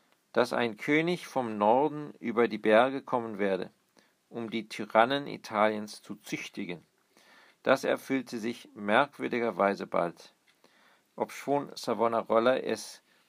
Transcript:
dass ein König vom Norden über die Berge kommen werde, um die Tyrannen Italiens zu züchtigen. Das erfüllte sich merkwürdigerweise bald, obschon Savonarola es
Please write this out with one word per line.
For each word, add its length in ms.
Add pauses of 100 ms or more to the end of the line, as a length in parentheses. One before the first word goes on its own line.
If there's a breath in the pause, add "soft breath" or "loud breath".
(320 soft breath)
dass 220
ein 240
König 480
vom 320
Norden 600
über 280
die 100
Berge 440
kommen 360
werde, 320 (600 soft breath)
um 200
die 180
Tyrannen 580
Italiens 760
zu 160
züchtigen. 640 (800 soft breath)
Das 220
erfüllte 540
sich 360
merkwürdigerweise 1120
bald, 460 (840 soft breath)
obschon 580
Savonarola 840
es 460 (260 soft breath)